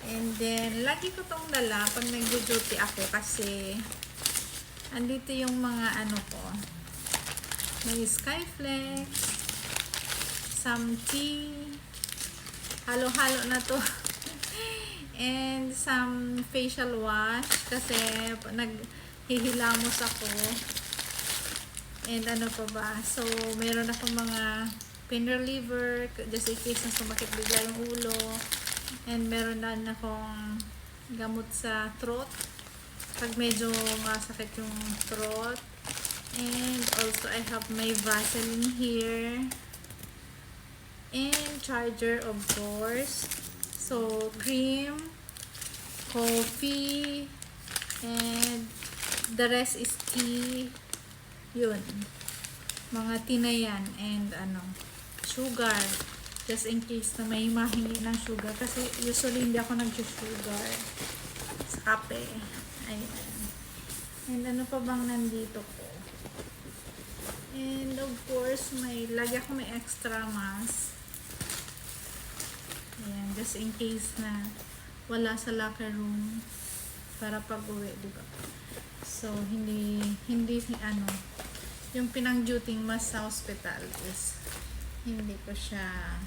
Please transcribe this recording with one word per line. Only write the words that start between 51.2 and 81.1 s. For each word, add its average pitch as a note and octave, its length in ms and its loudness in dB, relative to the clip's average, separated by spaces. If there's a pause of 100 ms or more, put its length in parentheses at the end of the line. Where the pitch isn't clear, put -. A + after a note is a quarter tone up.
Yun. A3 240 4 (1120)
Mga A3+ 320 2
tea B3 160 4
na A#3 160 6
yan. G#3+ 280 2 (200)
And G#3 320 0
ano, F#3 260 -2 (760)
sugar. A#3+ 400 4 (720)
Just A3+ 160 2
in A#3 160 4
case A#3 380 0
na A3 100 0
may A3 160 4
mahingi A3+ 560 4
ng A3+ 240 2
sugar. G#3+ 320 0
Kasi B3 240 0 (240)
usually A#3+ 400 4
hindi A#3 160 6
ako A#3 160 2
nag-sugar A3 880 -2 (1000)
sa - 140 -4
kape. A3+ 420 2 (640)
Ayan. A3 400 -4 (1040)
And A#3+ 140 2
ano B3 180 2
pa B3+ 160 0
bang B3 240 2
nandito A3+ 560 0
ko? - 240 -10 (1700)
And C4+ 480 0
of C4+ 120 -2 (120)
course, C4 560 2
may, A#3+ 320 0
lagi A#3+ 240 2
ako C4 240 -2
may G#3+ 140 -4
extra A3+ 500 -2
mask. G3+ 720 -2 (2000)
Ayan, G3+ 220 -4 (100)
just G#3+ 240 -2
in A3 160 0
case A3+ 400 -2
na G#3 240 -2 (640)
wala A3+ 320 4
sa A3+ 160 -2
locker G#3+ 400 0
room G#3 480 0 (800)
para G#3+ 240 0
pag-uwi, G#3 560 -4
di G3 80 -6
ba? - 160 -10 (800)
So, - 240 -4 (240)
hindi, G#3+ 480 2 (240)
hindi, A#3 360 4 (200)
ano, G#3 240 2 (880)